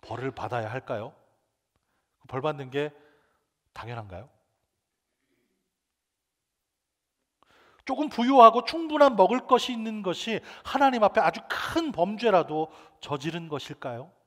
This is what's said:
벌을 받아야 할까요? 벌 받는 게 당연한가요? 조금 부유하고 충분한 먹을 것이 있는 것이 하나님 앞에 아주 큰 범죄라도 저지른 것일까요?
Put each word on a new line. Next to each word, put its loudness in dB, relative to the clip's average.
벌을 -10
받아야 -8
할까요? -10
벌 -8
받는 -6
게 -4
당연한가요? -14
조금 -4
부유하고 8
충분한 2
먹을 2
것이 2
있는 -8
것이 -4
하나님 2
앞에 4
아주 0
큰 -4
범죄라도 0
저지른 -8
것일까요? -12